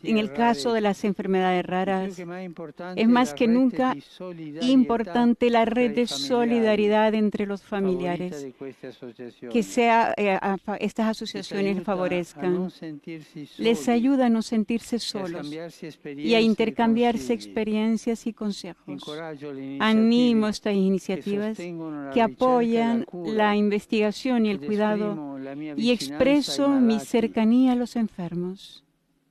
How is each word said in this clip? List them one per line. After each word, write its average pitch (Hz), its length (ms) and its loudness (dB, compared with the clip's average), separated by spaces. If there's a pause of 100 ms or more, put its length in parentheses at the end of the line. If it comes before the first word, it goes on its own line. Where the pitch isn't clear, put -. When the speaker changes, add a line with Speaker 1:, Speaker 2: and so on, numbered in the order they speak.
Speaker 1:
malattie - 60 -6
Speaker 2:
en 220 80 4
el 214 160 -2
caso 233 340 0
Speaker 1:
rare, 226 80 0
Speaker 2:
de 214 60 0
las 202 240 0
enfermedades 185 580 0
Speaker 1:
più 180 80 -8
Speaker 2:
raras, 190 460 -2
Speaker 1:
che 180 80 -12
mai 180 180 -12
importante 175 580 -12
Speaker 2:
es 226 60 4
más 240 220 6
Speaker 1:
la - 60 -8
Speaker 2:
que 247 100 2
Speaker 1:
rete 233 120 4
Speaker 2:
nunca 254 360 2
Speaker 1:
di 143 80 -10
solidarietà 165 640 -10
Speaker 2:
importante 233 840 4
la 226 140 4
red 226 300 2
Speaker 1:
tra 240 80 2
i - 20 4
Speaker 2:
de 233 40 -2
Speaker 1:
familiari, 277 200 -6
Speaker 2:
solidaridad 220 880 2
entre 208 320 0
los 202 180 -8
Speaker 1:
favorita 190 460 -2
Speaker 2:
familiares, 175 340 -6
Speaker 1:
di 131 140 -12
queste 135 300 -14
associazioni, 120 680 -14
Speaker 2:
que 233 100 2
sea, 233 520 2
eh, 196 220 0
a 196 200 -2
fa-, 202 200 -8
estas 214 300 -2
Speaker 1:
che 220 60 0
ci 226 100 -8
Speaker 2:
asociaciones 196 440 -4 (100)
Speaker 1:
aiuta - 20 -4
a 190 160 -2
Speaker 2:
favorezcan, 180 580 -2
Speaker 1:
non 180 160 -2
sentirsi 156 800 -14 (120)
Speaker 2:
les 226 200 2
Speaker 1:
soli 233 180 2
Speaker 2:
ayuda 262 280 4
a - 20 4
no 226 140 4
sentirse 226 540 -2
Speaker 1:
e - 20 0
a - 20 -2
Speaker 2:
solos 190 320 -8
Speaker 1:
scambiarsi 160 540 -10
Speaker 2:
y - 0 -
a 156 40 -10
Speaker 1:
esperienze 147 460 -2
e 226 60 4
Speaker 2:
intercambiarse 226 840 2
Speaker 1:
consigli. 240 60 0 (120)
Speaker 2:
experiencias 214 800 -2
y 220 80 -6
consejos. 196 540 -10
Speaker 1:
Incoraggio 151 680 -10
le 135 80 -10
iniziative 139 240 -4
Speaker 2:
Animo 226 640 4
estas 208 240 -4
Speaker 1:
che 196 40 2
Speaker 2:
iniciativas 196 760 0
Speaker 1:
sostengono 165 480 -10
la 139 80 -10
Speaker 2:
que 233 80 0
Speaker 1:
ricerca 226 60 4
e - 20 2
la 170 180 -2 (120)
Speaker 2:
apoyan 233 480 2
Speaker 1:
cura. 175 260 -8
Speaker 2:
la 214 240 2
investigación 208 920 0
y 208 40 2
el 202 120 -2
Speaker 1:
Ed 143 40 -12
Speaker 2:
cuidado 214 460 0
Speaker 1:
esprimo 143 280 -8
la 135 160 -10
mia 151 160 -10
Speaker 2:
y 143 40 -8
Speaker 1:
vicinanza 220 120 0
ai 247 60 4
Speaker 2:
expreso 277 720 0
mi 277 120 4 (160)
Speaker 1:
malati, 214 100 -4
Speaker 2:
cercanía 233 680 2
a 240 40 2
los 240 260 -4
enfermos, 180 840 -6 (480)